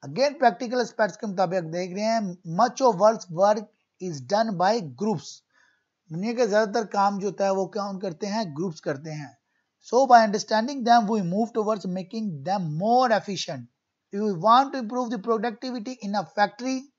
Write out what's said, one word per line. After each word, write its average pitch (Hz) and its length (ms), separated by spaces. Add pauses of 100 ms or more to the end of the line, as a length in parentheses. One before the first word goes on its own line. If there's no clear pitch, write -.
Again, 254 320
प्रैक्टिकल 247 420
एस्पेक्ट्स 180 360
के - 100
मुताबिक 185 380
देख 175 300
रहे 202 100
हैं, 226 160 (360)
much 240 260
of 220 180
world's 214 260 (140)
work 208 240 (360)
is 170 200
done 208 380
by 180 120 (320)
groups। 208 240 (840)
दुनिया 202 220
के 240 120
ज्यादातर 214 400
काम 202 320
जो 190 80
होता 190 180
है 196 80
वो 190 140
कौन 202 320
करते 185 280
हैं? 196 300
ग्रुप्स 165 240
करते 151 300
हैं। 147 280 (500)
So 233 200
by 240 200
understanding 220 600
them, 233 220
we 220 100 (120)
move 220 260
towards 214 280 (100)
making 202 340 (180)
them 185 300
more 240 400
efficient। 165 500 (440)
If 202 100
we 214 100 (140)
want 254 260
to 269 100
improve 240 280
the 226 180
productivity 240 680 (120)
in 202 120
a 175 40 (140)
factory 240 400 (200)